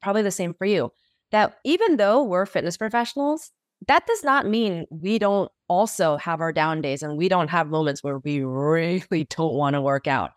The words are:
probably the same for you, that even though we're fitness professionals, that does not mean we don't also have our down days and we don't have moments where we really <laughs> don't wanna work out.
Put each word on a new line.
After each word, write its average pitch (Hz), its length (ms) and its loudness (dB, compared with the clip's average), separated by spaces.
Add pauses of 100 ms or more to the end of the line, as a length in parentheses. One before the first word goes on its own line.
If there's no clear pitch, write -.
probably 208 220 0
the 196 60 0
same 175 240 -6
for 185 120 -6
you, 185 260 0 (400)
that 214 320 2
even 349 320 2
though 214 260 4
we're 196 240 0
fitness 170 300 -4
professionals, 233 800 -4 (340)
that 311 200 4
does 453 160 -2
not 269 240 2
mean 208 420 0
we 185 300 -2
don't 202 320 2 (160)
also 180 480 2
have 160 240 -4
our 165 140 -2
down 156 280 0
days 143 220 -4
and 147 140 -6
we 175 100 2
don't 180 220 2
have 165 180 0
moments 156 340 -2
where 139 180 -6
we 143 220 -4
really 160 840 0
<laughs> - 40 -10
don't 160 240 -2
wanna 143 280 0
work 139 260 0
out. 120 300 -2